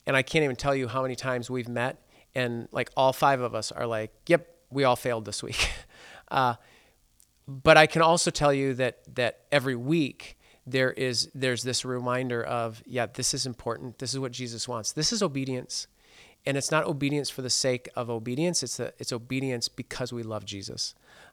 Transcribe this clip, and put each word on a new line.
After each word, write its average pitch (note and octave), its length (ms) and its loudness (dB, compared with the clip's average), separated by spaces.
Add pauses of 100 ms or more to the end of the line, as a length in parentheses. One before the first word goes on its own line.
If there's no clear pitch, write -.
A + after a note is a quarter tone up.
and C3+ 100 2
I C3 60 4
can't D#3 220 2
even C3 100 2
tell C#3+ 220 2
you C3 100 0
how B2+ 160 -2
many B2+ 140 -2
times B2 340 -4
we've B2 180 -4
met A#2+ 320 -2 (340)
and, A#2+ 360 -2
like, - 260 -2
all C3 160 6
five C#3 280 4
of A2+ 140 -2
us A2 180 -4
are - 140 -4
like, A2 260 -4 (140)
"Yep, E3+ 200 4 (240)
we C3+ 140 2
all B2 120 6
failed A2+ 280 -2
this G#2 180 -8
week." - 320 0
<laughs> - 40 -10 (520)
Uh, B2 260 4 (920)
but C#3 320 6
I D#3 80 10
can E3 160 2
also E3+ 280 4
tell D3 220 4
you C3+ 220 2
that, B2 280 -2 (120)
that A#2+ 360 -2
every C3+ 240 2
week C3+ 640 -2 (300)
there C3 260 2
is, B2+ 420 -2
there's B2+ 280 0
this B2 240 -2
reminder B2 580 -2
of, A#2 400 -4
"Yeah, A#2+ 220 -2
this - 260 -2
is C3 140 -2
important. A#2+ 520 -6
This B2 140 -6
is C3+ 80 -4
what C3 100 -4
Jesus B2 380 -8
wants. A#2 240 -6
This D#3 180 0
is A3 120 0
obedience." C3+ 640 -4 (580)
And C#3 140 0
it's C3 120 -2
not D#3 140 2
obedience C#3+ 460 0
for - 100 -8
the B2+ 80 -6
sake B2 480 0
of A#2+ 140 -4
obedience. B2 520 0
It's B2 160 -6
a, B2 200 -6
it's C3+ 120 -8
obedience B2+ 580 -2
because - 440 -8
we A#2 100 -6
love A2 220 -6
Jesus. G2+ 500 -8 (380)